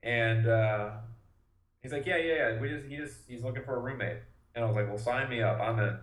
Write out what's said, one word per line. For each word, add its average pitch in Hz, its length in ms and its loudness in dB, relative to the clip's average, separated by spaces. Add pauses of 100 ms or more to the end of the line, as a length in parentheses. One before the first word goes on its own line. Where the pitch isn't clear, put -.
And, 113 440 2
uh, 107 440 4 (880)
he's 131 100 -10
like, 143 140 -4
"Yeah, 180 120 2
yeah, 160 340 2
yeah. 113 100 -2
We 143 80 -2
just, 139 180 -6
he 143 100 -10
just, 147 180 -8 (120)
he's 123 160 -10
looking 127 200 -4
for 120 120 -4
a 120 40 0
roommate." 120 400 -4 (340)
And 117 100 0
I 113 40 2
was 110 80 2
like, 104 120 2
"Well, 104 100 -4
sign 131 320 0
me 117 120 0
up. 95 180 2
I'm 113 200 2
in." 101 240 2